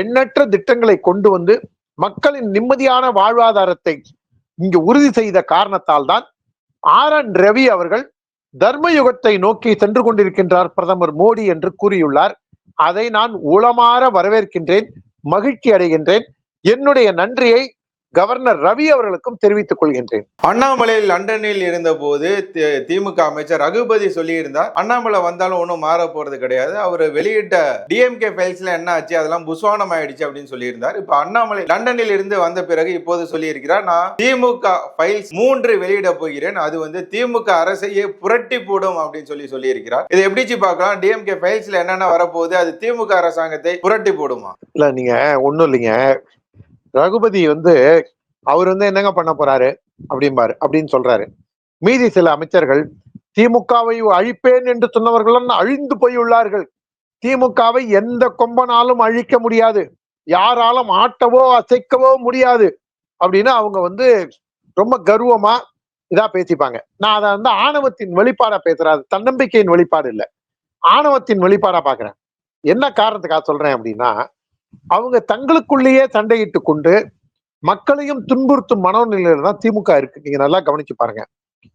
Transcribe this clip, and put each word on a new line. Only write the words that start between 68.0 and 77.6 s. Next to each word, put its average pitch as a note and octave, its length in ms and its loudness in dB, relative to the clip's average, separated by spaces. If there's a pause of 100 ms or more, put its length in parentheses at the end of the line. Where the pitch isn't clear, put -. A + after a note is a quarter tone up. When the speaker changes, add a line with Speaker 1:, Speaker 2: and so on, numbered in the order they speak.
Speaker 1:
வெளிப்பாடா A3 480 0
பேசுறேன், D#3 280 2
அது C3+ 120 -6
தன்னம்பிக்கையின் G#3+ 640 0
வெளிப்பாடு D#3+ 400 2
இல்ல, G#2+ 120 -8 (560)
ஆணவத்தின் A#3 640 2
வெளிப்பாடா F#3+ 440 2
பாக்குறேன். A2 260 -6 (480)
என்ன A#3+ 360 0
காரணத்துக்காக F3+ 500 -2
சொல்றேன் C#3+ 280 -2
அப்படின்னா, A2+ 340 -2 (760)
அவங்க A#3+ 300 0 (100)
தங்களுக்குள்ளேயே C4 800 2
சண்டையிட்டு A3 540 0
கொண்டு D#3 320 2 (680)